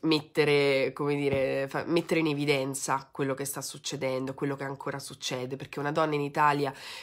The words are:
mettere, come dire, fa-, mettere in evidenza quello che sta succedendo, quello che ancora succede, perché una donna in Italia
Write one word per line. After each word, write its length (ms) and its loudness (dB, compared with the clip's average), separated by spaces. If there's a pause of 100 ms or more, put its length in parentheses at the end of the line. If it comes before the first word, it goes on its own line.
mettere, 920 4
come 240 -2
dire, 520 2
fa-, 180 -4
mettere 340 2
in 60 2
evidenza 840 0
quello 240 -2
che 100 -6
sta 180 -6
succedendo, 720 -4
quello 220 -2
che 80 -6
ancora 340 -6
succede, 580 -6
perché 240 -8
una 120 -2
donna 220 2
in 60 0
Italia 520 2 (300)